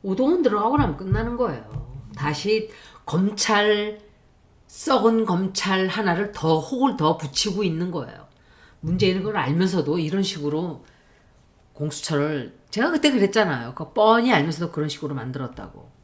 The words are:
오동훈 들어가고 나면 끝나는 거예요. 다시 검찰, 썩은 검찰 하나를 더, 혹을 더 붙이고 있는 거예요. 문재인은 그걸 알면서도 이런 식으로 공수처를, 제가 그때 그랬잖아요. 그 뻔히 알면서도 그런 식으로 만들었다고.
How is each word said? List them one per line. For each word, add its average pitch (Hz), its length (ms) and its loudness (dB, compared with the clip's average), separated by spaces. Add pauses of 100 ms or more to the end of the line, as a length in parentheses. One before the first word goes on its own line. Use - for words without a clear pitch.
오동훈 262 400 2
들어가고 220 340 2
나면 202 200 2
끝나는 220 400 -2
거예요. - 640 -6 (160)
다시 202 540 -2 (340)
검찰, 208 960 2 (680)
썩은 226 600 2
검찰 190 640 0
하나를 196 440 0
더, 160 260 2
혹을 254 380 0
더 156 200 2
붙이고 190 460 -4
있는 175 280 -2
거예요. 147 360 -10 (540)
문재인은 185 420 2
그걸 208 140 -2
알면서도 165 600 2
이런 170 240 0
식으로 156 640 -4 (920)
공수처를, 147 840 -4 (120)
제가 262 200 0
그때 302 200 2
그랬잖아요. 196 640 0
그 - 180 -12
뻔히 233 400 4
알면서도 160 400 0
그런 151 160 -2
식으로 143 260 -8
만들었다고. 127 760 -10 (140)